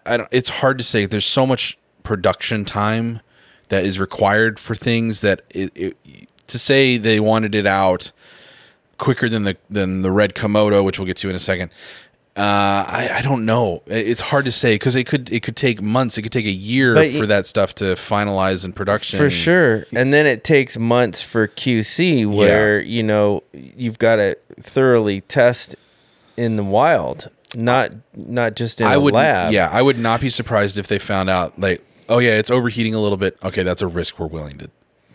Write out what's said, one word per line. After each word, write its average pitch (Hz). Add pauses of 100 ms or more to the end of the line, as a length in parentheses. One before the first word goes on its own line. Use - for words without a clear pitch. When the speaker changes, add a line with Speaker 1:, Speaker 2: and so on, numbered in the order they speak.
Speaker 1:
I 120
don't, 113
it's 123
hard 135
to 117
say. 104
There's 101
so 131
much - (260)
production 101
time 110 (480)
that 95
is 95
required 107
for -
things 113
that 98
it, 92
it, 92 (500)
to 120
say 135
they 110
wanted 110
it 101
out 95 (840)
quicker 123
than 110
the, 98 (120)
than 95
the 92
red 101
Komodo, 104
which 95
we'll 95
get 92
to 98
in 90
a 87
second, 92 (680)
uh, 101
I, -
I 120
don't 127
know. 113
I-, 98
it's 113
hard 139
to 123
say 113
'cause 123
it 127
could, 131
it 113
could 117
take 117
months. 113
It 107
could 113
take 113
a 104
year 117
Speaker 2:
But 147
y- 147
Speaker 1:
for 107
that 101
stuff 98
to 95
finalize 95
in 92
production. 101
Speaker 2:
For 143
sure. 123 (100)
And 131
then 151
it 123
takes 135
months 117
for 110
Q 120
C 165
Speaker 1:
Yeah. 107
Speaker 2:
where, 104
you 113
know, 104 (100)
you've 110
gotta 110 (220)
thoroughly 117
test - (580)
in 113
the 104
wild, 98 (260)
not, 120 (200)
not 117
just 117
in 110
Speaker 1:
I 127
Speaker 2:
a 143
Speaker 1:
would, 143
Speaker 2:
lab. 113
Speaker 1:
yeah, 87
I 110
would 135
not 117
be 135
surprised 104
if 98
they 101
found 95
out, 90
like, 92 (280)
"Oh, 120
yeah, 120
it's 107
overheating 117
a 110
little 101
bit. 95
Okay, 95
that's 90
a 95
risk 85
we're 85
willing 76
to, 71 (460)